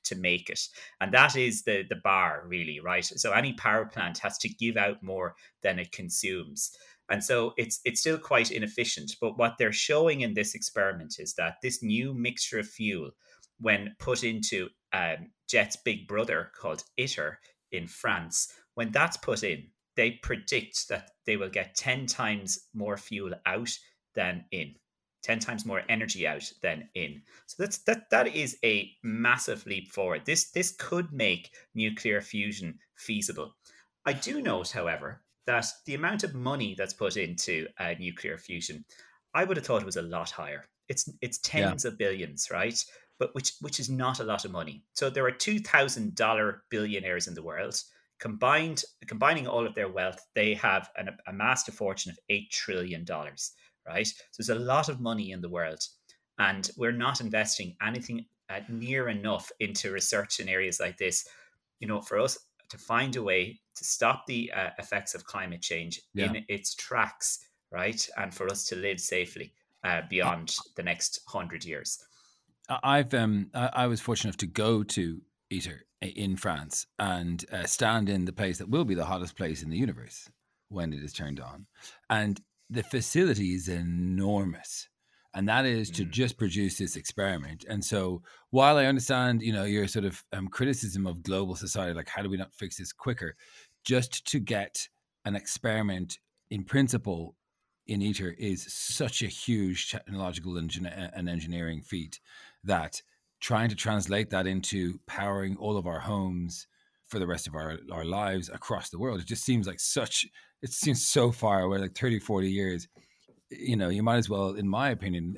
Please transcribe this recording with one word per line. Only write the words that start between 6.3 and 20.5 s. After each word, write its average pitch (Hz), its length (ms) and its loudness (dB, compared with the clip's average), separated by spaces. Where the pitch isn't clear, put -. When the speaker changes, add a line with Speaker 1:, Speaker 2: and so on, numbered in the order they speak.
Speaker 1:
And 202 140 0
so 120 320 2
it's, 113 300 -2
it's 113 160 0
still 160 160 2
quite 120 340 4
inefficient. - 720 -2
But 113 160 0
what 117 200 2
they're 110 140 4
showing 151 500 4
in 110 120 0
this 104 220 0
experiment 92 640 -2
is - 160 -8
that 82 260 -2
this 127 220 -2
new 120 300 0
mixture 120 460 -2
of 104 80 -4
fuel, 98 440 -4
when 104 400 2
put 127 240 0
into, 110 460 -2
um, 85 380 -2
jet's 104 280 2
big 95 320 -2
brother 101 520 0
called 78 240 -6
iter 85 400 -4
in 85 160 -4
France, 85 640 -2
when 113 180 -2
that's 147 260 4
put 107 260 0
in, 82 240 -2
they 117 140 6
predict - 640 -2